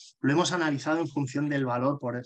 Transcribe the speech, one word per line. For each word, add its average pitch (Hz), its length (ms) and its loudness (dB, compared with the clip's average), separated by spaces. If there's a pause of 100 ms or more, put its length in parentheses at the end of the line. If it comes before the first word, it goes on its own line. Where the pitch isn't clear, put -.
(200)
lo 135 120 4
hemos 160 200 2
analizado 156 460 0
en 160 100 -2
función 143 400 -2
del 143 160 0
valor 127 340 0
por, 123 280 -4